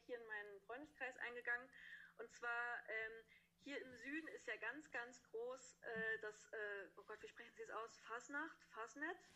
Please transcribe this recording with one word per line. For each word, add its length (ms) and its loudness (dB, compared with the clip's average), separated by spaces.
hier 120 0
in 80 -8
meinen 360 -2
Freundeskreis 560 -2
eingegangen. 500 2
Und 140 -4
zwar, 560 4
ähm, 360 2
hier 200 0
im 120 -6
Süden 340 0
ist 180 -6
ja 100 2
ganz, 340 -2
ganz 400 -2
groß, 520 -2
äh, 400 6
das, 300 -4
äh, 440 0
oh 80 -10
Gott, 180 -6
wie 60 -4
sprechen 280 -12
Sie 60 -6
es 80 -4
aus? 300 -2
Fasnacht? 560 0
Fasnet? 460 2